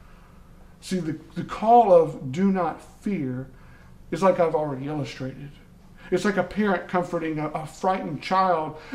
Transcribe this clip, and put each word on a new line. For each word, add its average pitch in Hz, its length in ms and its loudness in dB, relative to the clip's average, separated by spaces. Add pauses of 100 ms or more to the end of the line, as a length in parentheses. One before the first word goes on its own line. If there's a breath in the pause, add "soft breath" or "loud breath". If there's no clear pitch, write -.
(800 soft breath)
See, - 180 -6
the, 156 200 -6 (160)
the 170 100 -6
call 220 500 6
of 147 380 4
"do 190 200 2
not 170 300 -2
fear" 135 640 -6 (600 soft breath)
is 160 120 -4
like 180 160 4
I've 165 160 2
already 143 320 -4
illustrated. 143 640 -8 (600 loud breath)
It's 185 160 0
like 196 100 0
a 185 60 2
parent 190 460 -2
comforting 165 500 -2
a, 151 100 -4
a 156 160 -8
frightened 190 580 -4
child 180 540 0 (180 loud breath)